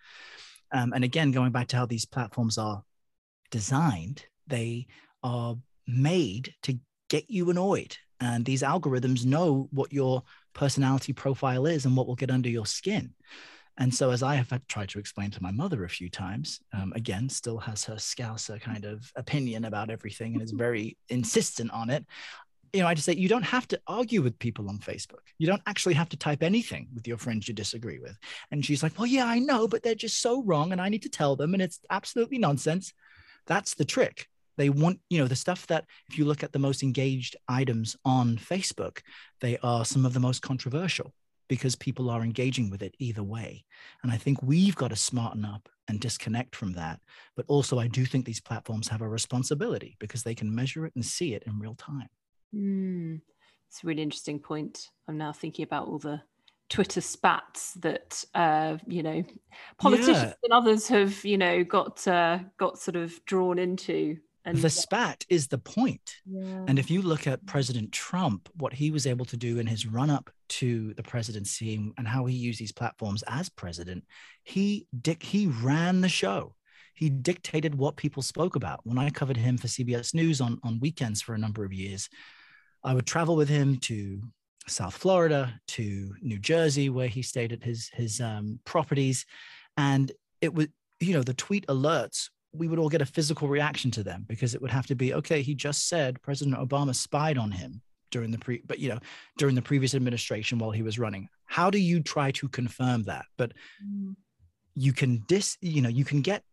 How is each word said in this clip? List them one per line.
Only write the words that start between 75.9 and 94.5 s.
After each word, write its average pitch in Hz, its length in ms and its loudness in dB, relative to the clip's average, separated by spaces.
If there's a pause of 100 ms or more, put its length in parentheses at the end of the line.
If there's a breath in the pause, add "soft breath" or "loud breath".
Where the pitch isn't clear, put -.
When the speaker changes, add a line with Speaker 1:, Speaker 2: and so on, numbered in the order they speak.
Speaker 1:
the 185 80 4
show. 190 460 0 (400 soft breath)
He 156 160 2
dictated 156 640 0
what 143 220 0
people 143 260 -4
spoke 156 340 -2
about. 92 280 -4
When 117 120 -2
I 139 140 2
covered 135 260 -2
him 123 220 2
for 120 100 -6
C - 140 -4
B 120 120 0
S 120 200 -2
News 160 260 4
on, 120 220 0
on 113 180 -2
weekends 123 400 -2
for 117 140 -6
a 107 40 -4
number 107 260 -2
of 98 80 -6
years, 98 360 -8 (760 loud breath)
I 135 120 0
would 127 120 2
travel 165 300 2
with 147 140 6
him 139 300 4
to 101 420 -4 (440)
South - 280 -6
Florida, 151 720 4
to 98 560 -6
New 113 160 -2
Jersey, 147 500 4
where 127 200 0
he 120 120 -4
stayed 120 320 -2
at 117 120 -8
his, 117 280 -6
his, 113 280 -2
um, 107 440 -4
properties. 139 640 0 (500 loud breath)
And 139 340 4 (300)
it 170 140 0
was, 156 140 2 (320)
you 180 120 2
know, 151 100 4
the 123 120 0
tweet 202 320 -2
alerts, 135 640 0 (220)
we 160 140 -4
would 165 120 0
all 160 100 4
get 151 140 2
a 139 40 0
physical 156 400 0
reaction 143 440 0
to 110 120 -2
them 95 240 -8
because 113 280 -2